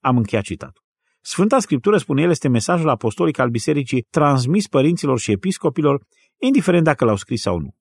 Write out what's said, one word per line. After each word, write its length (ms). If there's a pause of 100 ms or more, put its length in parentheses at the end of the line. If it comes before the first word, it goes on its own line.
Am 160
încheiat 280
citatul. 400 (360)
Sfânta 380
Scriptură, 380
spune 260
el, 80
este 180
mesajul 400
apostolic 500
al 100
Bisericii 600
transmis 560
părinților 520
și 120
episcopilor, 760 (340)
indiferent 460
dacă 200
l-au 120
scris 240
sau 180
nu. 220